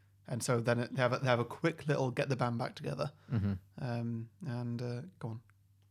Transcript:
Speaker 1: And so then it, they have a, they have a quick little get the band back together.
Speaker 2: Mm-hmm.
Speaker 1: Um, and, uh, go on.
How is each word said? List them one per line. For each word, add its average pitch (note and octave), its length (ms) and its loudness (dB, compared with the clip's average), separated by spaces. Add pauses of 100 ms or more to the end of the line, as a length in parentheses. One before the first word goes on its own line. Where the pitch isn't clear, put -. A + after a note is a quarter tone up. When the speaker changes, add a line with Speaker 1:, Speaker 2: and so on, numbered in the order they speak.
(260)
Speaker 1:
And A#2 160 -4
so B2 180 2
then A#2 200 4
it, A#2+ 140 -4
they C3+ 80 2
have B2 100 6
a, B2+ 60 2
they C#3 100 2
have A#2+ 120 8
a A#2+ 40 4
quick - 420 -2
little C#3 240 2
get A#2 200 0
the C3+ 60 2
band A#2+ 220 0
back B2+ 160 -4
together. D3 360 -4 (220)
Speaker 2:
Mm-hmm. G2+ 200 2 (280)
Speaker 1:
Um, A#2 480 -4 (180)
and, A#2+ 360 -4
uh, A#2+ 180 -4 (180)
go A#2+ 100 -8
on. A2+ 120 -8 (500)